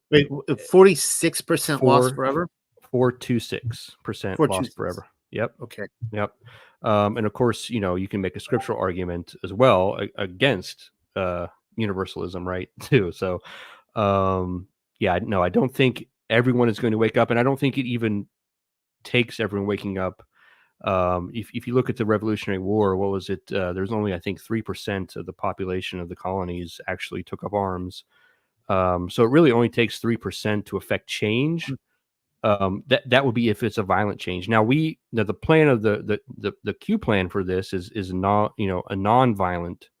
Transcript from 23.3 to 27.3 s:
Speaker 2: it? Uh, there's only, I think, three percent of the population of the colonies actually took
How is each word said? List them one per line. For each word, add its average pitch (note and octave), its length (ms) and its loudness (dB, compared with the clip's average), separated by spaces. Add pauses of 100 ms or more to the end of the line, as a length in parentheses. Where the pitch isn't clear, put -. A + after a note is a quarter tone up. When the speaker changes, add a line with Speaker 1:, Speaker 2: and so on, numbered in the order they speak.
Speaker 2:
it? F#2 100 -4 (120)
Uh, F#2 200 -2
there's F#2+ 200 -4
only, G#2+ 200 -2
I F2 60 -4
think, F#2 220 -6
three A2+ 220 -4
percent G2 540 -8
of F2 100 -10
the F#2+ 60 -10
population F#2 680 -6
of F2 80 -8
the F2+ 80 -12
colonies F2+ 720 -6
actually F#2 360 -8
took - 220 -12